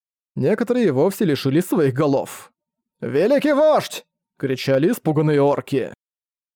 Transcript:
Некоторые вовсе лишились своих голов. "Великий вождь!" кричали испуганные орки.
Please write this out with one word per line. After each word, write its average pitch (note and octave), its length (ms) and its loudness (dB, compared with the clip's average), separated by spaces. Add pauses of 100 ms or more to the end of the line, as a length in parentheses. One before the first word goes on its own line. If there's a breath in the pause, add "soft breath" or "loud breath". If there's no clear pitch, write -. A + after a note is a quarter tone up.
(360)
Некоторые A3 560 0
вовсе D#3 340 0
лишились C#3+ 420 0
своих D3 260 0
голов. C#3 580 -4 (500)
"Великий G#3+ 520 0
вождь!" D4 520 0 (320)
кричали C3+ 540 0
испуганные D3+ 500 0
орки. C3+ 520 -2 (640)